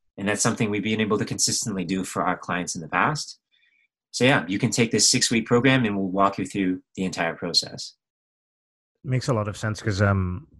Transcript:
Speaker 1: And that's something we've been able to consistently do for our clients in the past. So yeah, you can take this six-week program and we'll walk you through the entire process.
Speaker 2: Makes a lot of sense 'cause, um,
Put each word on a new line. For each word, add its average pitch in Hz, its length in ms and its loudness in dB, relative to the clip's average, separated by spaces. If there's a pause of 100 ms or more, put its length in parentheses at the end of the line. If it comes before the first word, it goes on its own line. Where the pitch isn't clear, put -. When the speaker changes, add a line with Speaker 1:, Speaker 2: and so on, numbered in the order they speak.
(180)
Speaker 1:
And 98 100 -4
that's 104 140 0
something 110 280 0
we've 104 120 -2
been 110 180 0
able 104 180 2
to 113 60 -2
consistently 101 600 -2
do 92 200 -2
for 92 200 -4
our 90 120 0
clients 87 400 -4
in 85 60 -10
the 78 60 -12
past. 120 520 -2 (720)
So - 140 0
yeah, 127 220 4
you 98 120 -4
can 113 120 0
take 113 200 2
this 107 200 4
six-week 120 360 2
program 127 380 4
and 101 120 0
we'll 95 100 -2
walk 98 320 2
you 95 80 -4
through 92 340 -2 (160)
the 95 80 -2
entire 85 300 -2
process. - 600 -2 (1080)
Speaker 2:
Makes 127 240 -2
a 131 60 2
lot 107 140 -2
of 98 80 -6
sense 107 260 -4
'cause, 104 180 0
um, 95 460 2 (140)